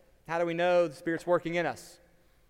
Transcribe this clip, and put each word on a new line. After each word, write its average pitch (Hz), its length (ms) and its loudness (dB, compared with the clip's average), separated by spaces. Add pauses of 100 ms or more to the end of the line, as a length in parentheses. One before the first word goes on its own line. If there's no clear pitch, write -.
(280)
How 170 100 -4
do 175 80 0
we 170 80 -2
know 175 340 4
the 143 60 -12
Spirit's 165 320 -4
working 170 300 2
in 170 100 0
us? - 320 -8 (520)